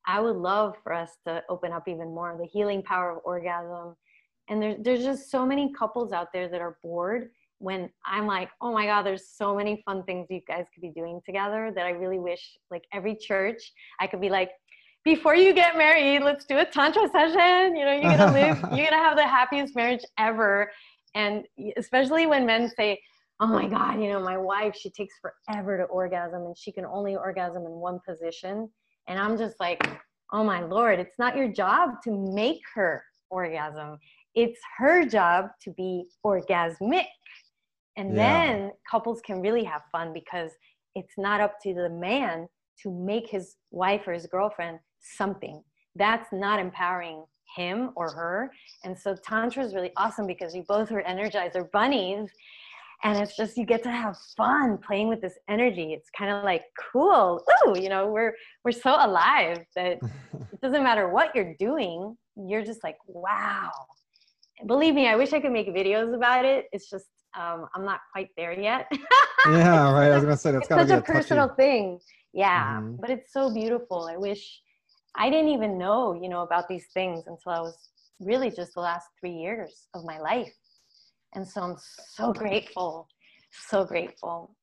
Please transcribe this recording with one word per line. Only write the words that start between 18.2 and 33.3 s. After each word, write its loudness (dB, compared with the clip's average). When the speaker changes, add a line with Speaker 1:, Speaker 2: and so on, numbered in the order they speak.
Speaker 1:
live, 4
Speaker 2:
<laughs> -4
Speaker 1:
you're 2
gonna 6
have 6
the 6
happiest 2
marriage 0
ever." 2
And -2
y-, -10
especially 2
when 4
men 2
say, -2
"Oh 2
my 2
God, 0
you -2
know, -2
my -4
wife, -2
she -14
takes -12
forever -6
to -2
orgasm -4
and -12
she -14
can -10
only -6
orgasm -6
in -12
one -8
position." -10
And -8
I'm -2
just -6
like, -2
"Oh 0
my -2
Lord, 2
it's -8
not 0
your 0
job 0
to -6
make -2
her -2